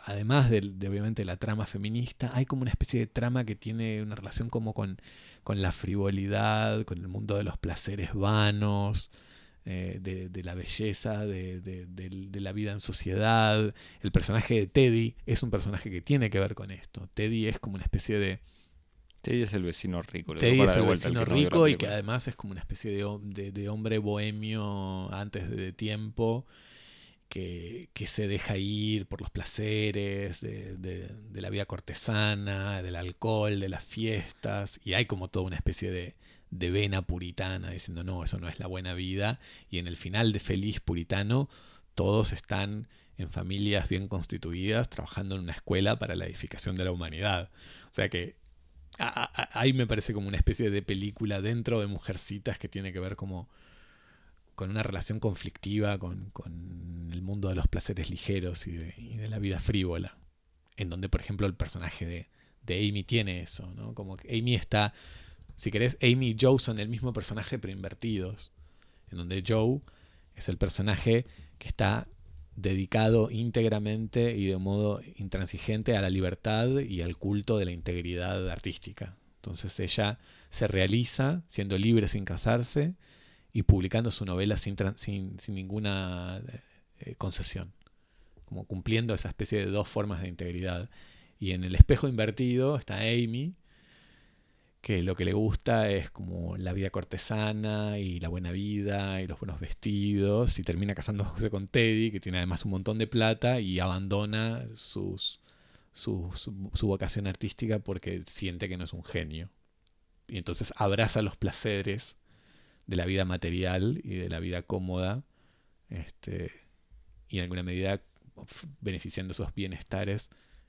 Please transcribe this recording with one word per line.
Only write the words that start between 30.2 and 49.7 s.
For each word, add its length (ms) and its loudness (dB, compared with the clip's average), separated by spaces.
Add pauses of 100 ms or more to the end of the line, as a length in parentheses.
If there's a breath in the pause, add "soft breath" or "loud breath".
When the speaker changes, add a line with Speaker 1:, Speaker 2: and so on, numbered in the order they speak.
Speaker 1:
de, 340 -8
de, 320 -8
de 340 -12
la 100 -6
vida 160 -2
cortesana, 1120 0
del 140 -6
alcohol, 640 0
de 100 -2
las 140 -6
fiestas, 1000 -4
y 100 0
hay 120 4
como 220 -4
toda 180 -2
una 100 -4
especie 360 -2
de, 240 -6 (340 soft breath)
de 220 0
vena 320 4
puritana 640 -4
diciendo, 340 -8
"No, 200 -4
eso 160 -2
no 100 -6
es 100 -8
la 60 -6
buena 300 -6
vida", 440 0 (300 loud breath)
y 80 -4
en 80 -2
el 120 -6
final 340 4
de 80 0
Feliz 400 0
Puritano 680 0 (460 soft breath)
todos 400 4
están 540 -4 (300 soft breath)
en 120 -6
familias 580 0
bien 200 0
constituidas 800 -2
trabajando 460 -6
en 80 -4
una 100 -4
escuela 460 2
para 160 -2
la 100 -4
edificación 500 -6
de 100 0
la 60 0
humanidad. 600 -2 (340 loud breath)
O 80 -20
sea 160 0
que 260 -4 (640)
a-, 80 0
a-, 360 -2
a-, 140 -6
ahí 140 6